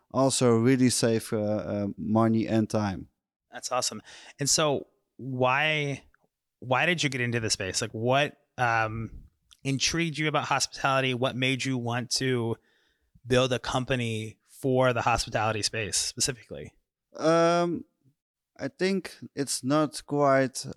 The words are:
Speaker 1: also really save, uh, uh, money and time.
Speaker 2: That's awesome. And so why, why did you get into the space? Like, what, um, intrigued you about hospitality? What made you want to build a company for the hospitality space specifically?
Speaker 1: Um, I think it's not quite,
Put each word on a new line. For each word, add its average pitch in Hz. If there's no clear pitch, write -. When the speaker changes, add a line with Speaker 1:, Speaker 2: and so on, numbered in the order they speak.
Speaker 1:
also 123
really 127
save, 113
uh, 113
uh, 104
money 110
and 110
time. 104
Speaker 2:
That's -
awesome. 123
And 139
so 147
why, 135
why 127
did 165
you 147
get 131
into 120
the 110
space? 92
Like, 113
what, 127
um, 113
intrigued 143
you 156
about 143
hospitality? 135
What 123
made 131
you 135
want 120
to 120
build 123
a 120
company 117
for 127
the 113
hospitality 110
space 107
specifically? -
Speaker 1:
Um, 170
I 139
think 185
it's -
not 147
quite, 135